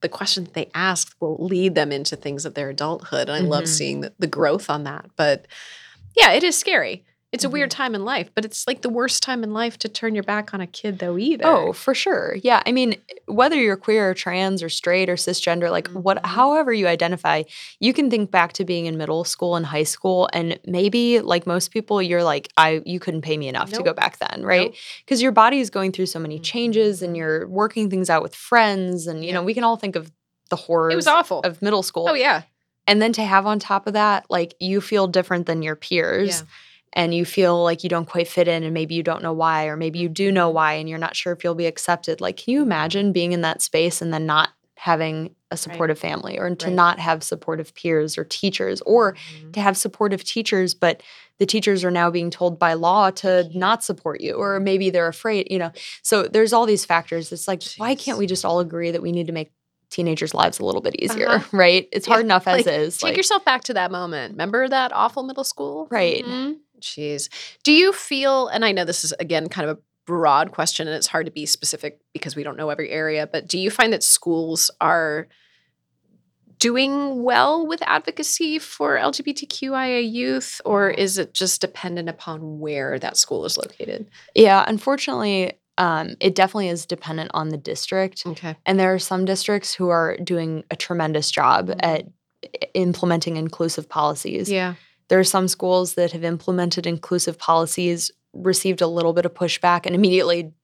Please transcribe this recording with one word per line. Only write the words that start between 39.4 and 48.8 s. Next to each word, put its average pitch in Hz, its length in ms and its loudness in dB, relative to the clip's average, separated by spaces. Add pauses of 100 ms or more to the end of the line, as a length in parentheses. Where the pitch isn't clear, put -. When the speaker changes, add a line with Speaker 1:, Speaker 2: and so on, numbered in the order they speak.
Speaker 2:
or 151 100 -4
maybe 160 240 -4
you 175 80 -2
do 196 240 0
know 180 160 4
Speaker 1:
Mm-hmm. 160 80 0
Speaker 2:
why, 156 200 4
and 156 120 -6
you're 160 100 -8
not 165 160 -6
sure - 200 -4
if 170 100 -12
you'll 170 100 0
be 165 120 -2
accepted. 165 560 -2
Like, 185 160 -4
can - 160 -4
you 285 80 2
imagine 196 500 0
being 175 220 2
in 175 80 0
that 160 200 -2
space 165 400 0
and 165 120 -4
then 156 120 -4
not 156 260 2 (240)
having 160 560 -2 (200)
a 175 40 -8
Speaker 1:
Right. 160 40 -8
Speaker 2:
supportive 165 400 -2
family, - 400 -6
or 180 160 -4
to - 120 -6
Speaker 1:
Right. 185 60 -2
Speaker 2:
not 175 260 4
have 165 220 -2
supportive 160 540 -8
peers 156 420 -2
or 160 60 -4
teachers, - 640 -2